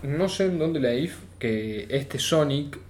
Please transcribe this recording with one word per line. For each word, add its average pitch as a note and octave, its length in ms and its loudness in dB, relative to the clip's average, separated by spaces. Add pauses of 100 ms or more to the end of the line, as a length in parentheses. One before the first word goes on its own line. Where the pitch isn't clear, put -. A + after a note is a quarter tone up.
no D#3 240 0
sé F#3+ 160 0
en F3+ 160 2
dónde D#3+ 180 0
leí C3 320 2 (300)
que G#2+ 500 -2
este C#3 300 -2
Sonic, D3 580 2 (120)